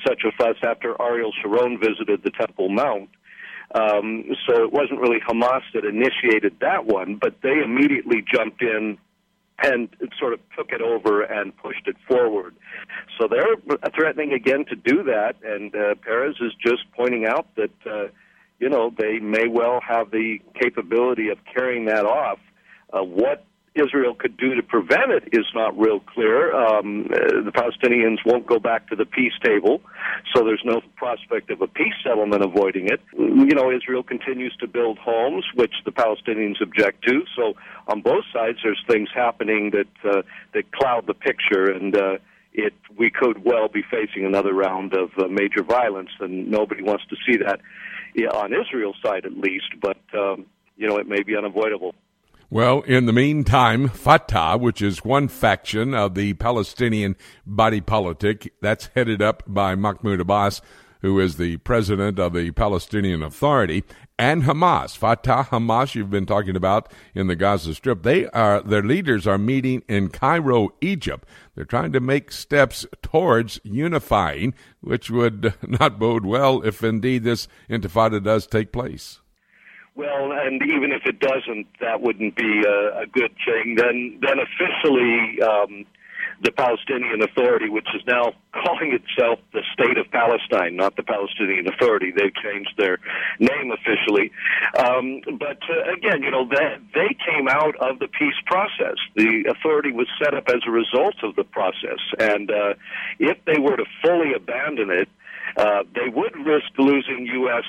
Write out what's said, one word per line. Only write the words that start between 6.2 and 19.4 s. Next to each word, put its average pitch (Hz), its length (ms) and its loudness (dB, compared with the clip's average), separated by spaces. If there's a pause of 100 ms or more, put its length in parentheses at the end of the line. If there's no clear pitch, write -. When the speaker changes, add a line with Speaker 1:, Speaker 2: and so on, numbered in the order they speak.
Speaker 1:
that 143 260 0
one, 98 280 -2
but 110 260 -2
they 143 240 0
immediately 120 600 2 (100)
jumped 110 280 -2
in 110 360 -2 (640)
and 123 260 0 (300)
sort 127 140 -2
of 107 80 -6 (180)
took 113 140 -8
it 117 100 -4
over 107 400 2
and 101 340 -6
pushed - 300 -10
it - 80 -4 (140)
forward. 107 480 0 (600)
So 113 120 0
they're 147 500 0 (160)
threatening 151 380 0
again 131 380 0
to 120 40 -6
do 131 300 0
that, 113 400 0
and, 104 280 -8
uh, 104 300 0
Peres 123 380 -2
is 117 200 -4
just 120 220 2 (140)
pointing 120 300 0
out 139 280 0
that, 107 160 -2 (180)
uh, 104 200 -6 (500)
you 123 100 -2
know, 117 300 2
they 110 220 -2
may 107 260 0